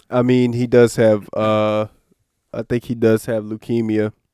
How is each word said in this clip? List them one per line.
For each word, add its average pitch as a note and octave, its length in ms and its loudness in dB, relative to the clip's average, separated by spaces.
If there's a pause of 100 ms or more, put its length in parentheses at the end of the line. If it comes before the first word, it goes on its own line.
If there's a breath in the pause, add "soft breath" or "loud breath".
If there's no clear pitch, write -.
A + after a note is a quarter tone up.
(100)
I A#2+ 120 0
mean, B2 320 2
he B2 120 -2
does A#2+ 300 4
have, G#2+ 380 2
uh, G#2+ 520 0 (640)
I A2+ 100 -10
think B2 240 -4
he B2 100 -6
does A2+ 300 0
have A2 180 -6
leukemia. A2 680 -4 (220)